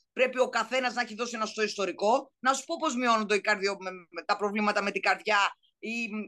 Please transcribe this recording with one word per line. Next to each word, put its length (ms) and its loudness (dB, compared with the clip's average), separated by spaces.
πρέπει 260 0
ο 100 4
καθένας 460 0
να 60 -2
έχει 140 -6
δώσει 220 -6
ένα 100 -2
στο 160 -4
ιστορικό. 760 0
Να 140 2
σου 120 -2
πω 120 -6
πώς 200 0
μειώνονται 380 2
οι 60 2
καρδιο-, 400 0
με, 100 -8
με, 360 -14
τα 100 2
προβλήματα 460 0
με 80 0
την 120 -4
καρδιά, 360 2
οι, 300 -6